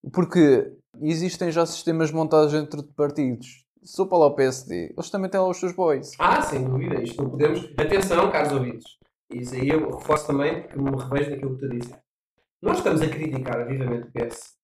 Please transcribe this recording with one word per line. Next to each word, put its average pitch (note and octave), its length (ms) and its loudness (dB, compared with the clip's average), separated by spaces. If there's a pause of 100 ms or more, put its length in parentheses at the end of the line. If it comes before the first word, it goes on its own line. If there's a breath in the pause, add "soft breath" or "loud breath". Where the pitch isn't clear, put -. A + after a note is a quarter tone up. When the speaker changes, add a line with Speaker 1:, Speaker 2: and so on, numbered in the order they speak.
(120)
Speaker 1:
Porque E3 600 6 (300)
existem E3 500 -2
já E3 140 4
sistemas D#3+ 460 0
montados D#3 400 4
dentro D3+ 300 -2
de - 120 -16
partidos. C#3+ 720 -2 (200)
Se - 180 -6
eu F#3+ 60 2
para F3+ 100 2
lá D#3 100 8
o C#3 80 4
P C3+ 80 4
S B2+ 240 0
D, F2 300 -6
eles F3 120 -10
também F#3+ 200 -4
têm G3 100 0
lá F#3 80 2
os F3 100 -2
seus F3+ 160 -4
boys. D#3 460 0
Speaker 2:
Ah, G3+ 220 4
sem C3 220 -2
dúvida. B2+ 380 -2
Isto - 220 -8
não C3 60 -4
podemos. - 480 0
Atenção, F#3+ 540 2
caros D3 200 0
ouvintes. - 460 -4 (340)
Isso B2 240 -8
aí C3 140 0
eu D#3 220 2
reforço - 360 -2
também, D3+ 360 0
porque - 160 -10
me C#3 120 0
revejo C#3 400 -2
naquilo C3 240 -6
que C3+ 60 -12
tu C#3 80 -6
disseste. A#2+ 300 -8 (600)
Nós - 160 0
estamos - 240 2
a D3+ 60 2
criticar B2+ 600 -4
vivamente B2 400 -4
o - 40 -20
P A#2 120 -4
S - 400 -10